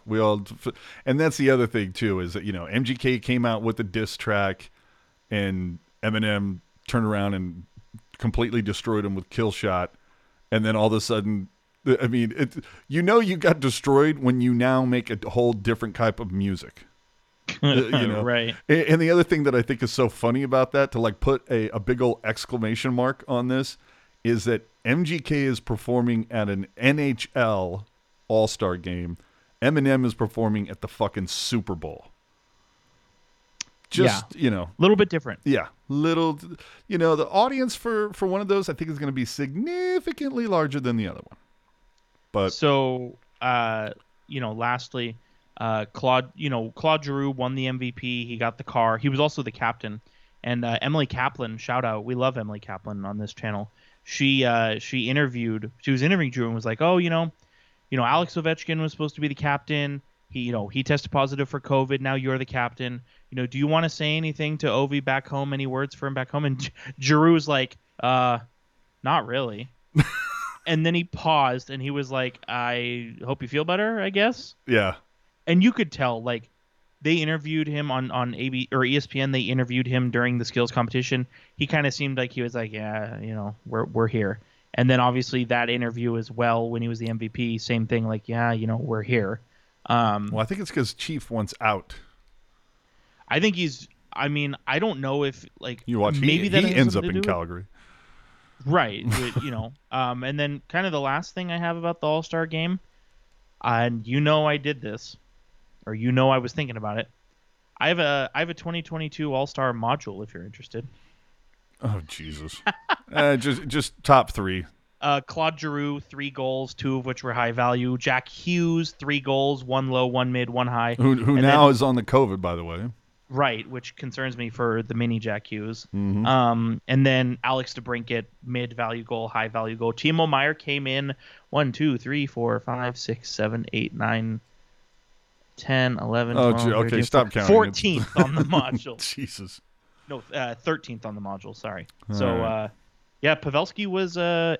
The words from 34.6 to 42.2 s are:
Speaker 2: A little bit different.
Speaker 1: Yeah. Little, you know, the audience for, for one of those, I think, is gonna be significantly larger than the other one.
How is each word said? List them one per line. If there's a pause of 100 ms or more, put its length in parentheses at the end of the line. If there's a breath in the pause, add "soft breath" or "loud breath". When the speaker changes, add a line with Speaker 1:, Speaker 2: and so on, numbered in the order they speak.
Speaker 2:
A
little
bit
different.
Speaker 1:
Yeah. (220)
Little, (480 loud breath)
you
know,
the
audience
for,
for
one
of
those,
I
think,
is
gonna
be
significantly
larger
than
the
other
one. (960)